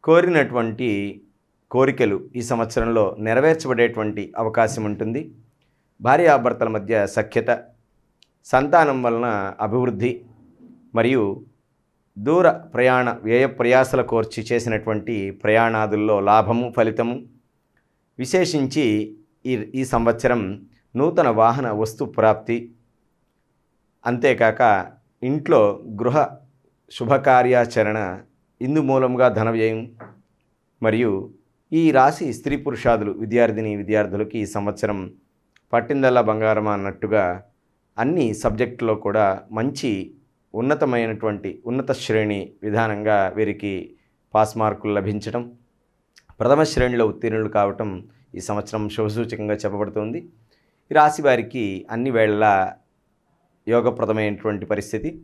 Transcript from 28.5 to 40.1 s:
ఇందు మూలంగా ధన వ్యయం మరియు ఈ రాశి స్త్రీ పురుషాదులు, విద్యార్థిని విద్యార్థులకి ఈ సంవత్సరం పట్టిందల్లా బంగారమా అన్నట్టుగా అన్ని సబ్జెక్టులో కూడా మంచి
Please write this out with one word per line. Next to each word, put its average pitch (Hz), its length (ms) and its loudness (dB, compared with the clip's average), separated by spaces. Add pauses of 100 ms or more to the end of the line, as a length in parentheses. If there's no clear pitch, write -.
ఇందు 143 280 0
మూలంగా 127 400 4 (100)
ధన 113 180 0
వ్యయం 110 240 0 (1000)
మరియు 110 320 2 (580)
ఈ 165 140 2 (140)
రాశి 151 280 2 (120)
స్త్రీ 139 160 -4 (100)
పురుషాదులు, 113 460 0 (100)
విద్యార్థిని 110 500 0 (120)
విద్యార్థులకి 104 600 -2
ఈ 98 140 -6
సంవత్సరం 101 420 -4 (720)
పట్టిందల్లా 123 560 2
బంగారమా 107 500 0
అన్నట్టుగా 98 440 -2 (760)
అన్ని 139 300 0 (160)
సబ్జెక్టులో 113 520 -2 (120)
కూడా 101 220 2 (300)
మంచి 139 320 -4 (640)